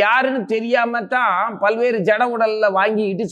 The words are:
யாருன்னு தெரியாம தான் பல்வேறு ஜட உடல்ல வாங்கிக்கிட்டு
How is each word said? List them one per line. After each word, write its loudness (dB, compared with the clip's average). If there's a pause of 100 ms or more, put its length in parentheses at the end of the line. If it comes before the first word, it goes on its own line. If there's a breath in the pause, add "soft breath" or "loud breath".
யாருன்னு 2 (140)
தெரியாம 0 (140)
தான் 0
பல்வேறு 0 (100)
ஜட 2 (120)
உடல்ல 0
வாங்கிக்கிட்டு 0